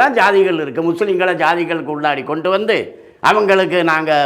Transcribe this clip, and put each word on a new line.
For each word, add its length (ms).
தான் 180
ஜாதிகள் 440
இருக்கு. 180
முஸ்லிம்களை 420
ஜாதிகளுக்கு 520
உள்ளாடி 260
கொண்டு 240
வந்து 220
அவங்களுக்கு 480
நாங்க 200